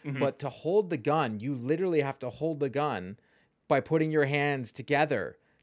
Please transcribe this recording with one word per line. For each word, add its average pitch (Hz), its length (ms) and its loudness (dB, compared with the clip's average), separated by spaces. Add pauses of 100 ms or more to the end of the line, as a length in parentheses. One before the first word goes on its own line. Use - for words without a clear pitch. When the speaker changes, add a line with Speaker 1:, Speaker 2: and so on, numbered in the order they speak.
Speaker 1:
Mm-hmm. 135 160 -6
Speaker 2:
But 135 180 0
to 143 100 -6
hold 180 420 0
the 151 60 -2
gun, 127 440 0
you 139 160 -4
literally 156 460 2
have 135 180 -6
to 123 100 -6
hold 151 300 -4
the 139 100 0
gun 113 480 -4 (480)
by 139 140 4
putting 160 320 2
your 151 140 4
hands 143 460 0
together 139 680 0 (240)